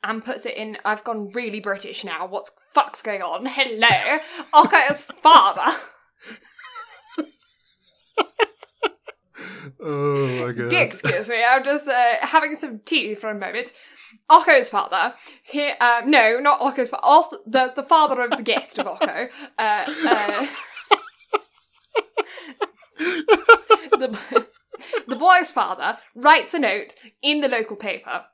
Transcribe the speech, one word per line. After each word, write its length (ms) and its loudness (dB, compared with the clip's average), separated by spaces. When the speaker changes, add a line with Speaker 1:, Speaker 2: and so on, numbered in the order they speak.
Speaker 1:
and 220 -8
puts 200 -12
it 120 -10
in, 280 -12
I've 200 -4
gone 240 -8
really 320 -8
British 440 -8
now, 220 -8
what's 240 -10
fuck's 300 -2
going 200 -8
on? 240 -8
Hello, 720 0
<laughs> 160 -12
Okko's 520 4
father. 760 4
<laughs> 60 -18
Speaker 2:
Oh 600 -4
my 60 -6
God. 180 -6
Speaker 1:
Do 80 0
excuse 500 -4
me, 160 -2
I'm 200 4
just, 240 -2
uh, 320 2
having 360 0
some 240 -12
tea 340 -4
for 160 -12
a 40 -6
moment. 380 -8
Okko's 400 6
father, 440 -2
he, 280 -4
uh, 260 4
no, 340 4
not 200 2
Okko's 300 -2
father, 140 -8
Oth-, 300 6
the, 280 2
the 80 -8
father 400 2
of 80 -2
the 120 -4
guest 360 -4
of 80 -4
Okko, 420 -4
<laughs> 160 -16
uh, 260 0
uh, 380 0
<laughs> 0 -
the, 1500 0
the 80 -6
boy's 340 4
father 480 -4
writes 400 2
a 40 -2
note 360 -4
in 180 0
the 80 0
local 280 -4
paper 580 -10